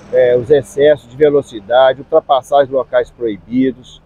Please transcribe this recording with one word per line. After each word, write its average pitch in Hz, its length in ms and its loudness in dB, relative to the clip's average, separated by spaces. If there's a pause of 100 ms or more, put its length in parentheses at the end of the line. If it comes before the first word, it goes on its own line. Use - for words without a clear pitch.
(140)
é, 127 200 2
os 123 140 -2
excessos 143 640 0
de 123 40 -20
velocidade, 131 840 0
ultrapassagem 143 680 -2
de 131 40 -14
locais 123 380 -4
proibidos, 120 960 -6